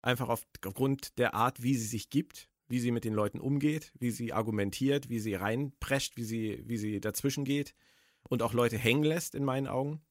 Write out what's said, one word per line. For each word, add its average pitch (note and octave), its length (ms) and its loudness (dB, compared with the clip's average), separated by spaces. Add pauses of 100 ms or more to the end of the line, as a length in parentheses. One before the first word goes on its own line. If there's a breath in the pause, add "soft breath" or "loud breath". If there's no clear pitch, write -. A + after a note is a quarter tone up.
Einfach B2 260 0
auf-, A#2 180 0 (200)
aufgrund C3+ 520 -2
der A#2+ 140 2
Art, A#2 300 2
wie C3 140 4
sie A2+ 100 -2
sich G#2+ 240 -6
gibt, - 400 -2 (180)
wie B2 100 0
sie A#2+ 120 2
mit A#2 140 0
den A2 100 -2
Leuten G#2 260 0
umgeht, D3 580 0
wie A#2+ 120 0
sie A2 240 -4
argumentiert, A2 760 0
wie A#2 100 -2
sie G#2 160 -2
reinprescht, B2 840 -2
wie A#2 60 -4
sie, A2 420 -4
wie A#2 100 -4
sie G#2+ 240 -2
dazwischen C3+ 460 -2
geht C#3+ 280 -2 (540 soft breath)
und A#2+ 140 0
auch A2+ 100 0
Leute A#2 240 4
hängen A#2+ 280 6
lässt, D#3+ 300 0
in C#3+ 120 -2
meinen C3+ 200 0
Augen. C#3+ 440 -2